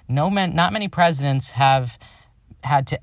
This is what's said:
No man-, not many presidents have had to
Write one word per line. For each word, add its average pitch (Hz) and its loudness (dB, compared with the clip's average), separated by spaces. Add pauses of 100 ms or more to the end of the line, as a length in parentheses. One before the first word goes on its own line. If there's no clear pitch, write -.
No 143 0
man-, 196 0
not 175 0
many 208 -4
presidents 143 0
have 135 2 (680)
had 139 0
to - -6